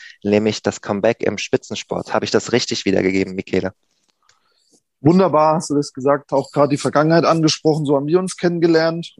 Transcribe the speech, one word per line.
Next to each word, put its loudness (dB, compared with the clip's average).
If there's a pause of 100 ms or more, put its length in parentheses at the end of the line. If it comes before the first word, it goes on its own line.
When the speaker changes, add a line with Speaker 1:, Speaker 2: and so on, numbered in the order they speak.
(240)
Speaker 1:
nämlich 0
das -4
Comeback -2
im -4
Spitzensport. -6
Habe -2
ich -6
das -2
richtig -2
wiedergegeben, 0
Michele? -4 (1300)
Speaker 2:
Wunderbar, 4
hast -4
du -2
das -2
gesagt, -2
auch -2
gerade 2
die 0
Vergangenheit 2
angesprochen, 0
so 2
haben -2
wir 2
uns -8
kennengelernt. 0